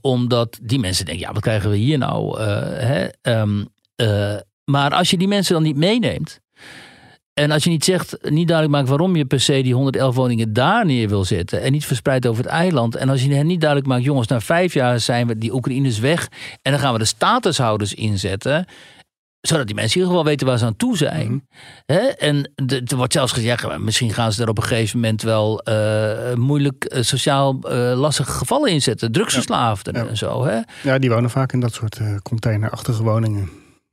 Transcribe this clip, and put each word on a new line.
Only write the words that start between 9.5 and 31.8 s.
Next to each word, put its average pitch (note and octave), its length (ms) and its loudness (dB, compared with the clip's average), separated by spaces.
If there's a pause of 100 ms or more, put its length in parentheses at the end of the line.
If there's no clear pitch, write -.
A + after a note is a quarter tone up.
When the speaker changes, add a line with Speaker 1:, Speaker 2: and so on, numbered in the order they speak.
Speaker 1:
die B2+ 120 2
honderd C3 220 0
elf B2+ 180 2
woningen A#2+ 380 2
daar F3 340 2
neer B2 220 2
wil G2+ 160 2
zetten. F2 380 -2
En C3 100 0
niet D3+ 140 -2
verspreid C3 400 0
over A#2 180 0
het - 80 -4
eiland. D3+ 440 2
En C3 120 0
als C3+ 160 2
je C#3+ 100 2
hen C#3+ 120 2
niet F3 140 0
duidelijk C#3+ 300 2
maakt, B2 140 2
"Jongens, C3+ 240 2
na B2 120 0
vijf E3+ 340 0
jaar B2 260 2
zijn A#2+ 260 0
we A2+ 120 -2
die A#2 160 -4
Oekraïners C3 440 0
weg. D3+ 300 0 (340)
En C3+ 100 0
dan C#3 80 0
gaan C3+ 120 2
we A2+ 60 0
de A2 60 0
statushouders C#3 880 0
inzetten." G#2+ 720 -2 (720)
Zodat D3+ 260 0
die G2+ 80 -6
mensen G#2+ 200 -2
in F3+ 60 2
ieder F3+ 160 2
geval D3+ 140 2
weten C#3 160 0
waar B2+ 120 2
ze A2+ 60 2
aan A2+ 120 -2
toe B3 200 0
zijn. C#3+ 300 -2
Speaker 2:
Mhm. B2 120 -4 (480)
Speaker 1:
Hè? D#3 200 2
En D3 480 0
de, C3 320 -2
er C3+ 100 -4
wordt B2 160 -2
zelfs C3+ 200 2
gezegd, A#2+ 300 -2
"Ja, D2+ 160 -8
misschien A2 340 -2
gaan A2+ 200 0
ze G#2 100 -2
er A2+ 60 2
op A2 80 0
een A#2 80 -2
gegeven A2+ 360 0
moment A2 220 0
wel, A2 400 0
eh, G#2+ 720 -2
moeilijk, C#3 500 0
eh, - 180 -2
sociaal, C3+ 580 2
eh, B2 380 -2
lastige C#3+ 340 0
gevallen B3+ 380 0
inzetten. B2 420 0
Drugsverslaafden A#2+ 840 0
Speaker 2:
Ja. A#2+ 80 -4
Ja. - 60 -6
Speaker 1:
en A2+ 80 -6
zo." F#2 280 -2
Hè? G3+ 160 0 (220)
Speaker 2:
Ja, C3+ 160 2
die C3 120 2
wonen A#2 200 2
vaak C3 220 -2
in B2+ 80 0
dat A#2+ 140 -2
soort, A2 240 -6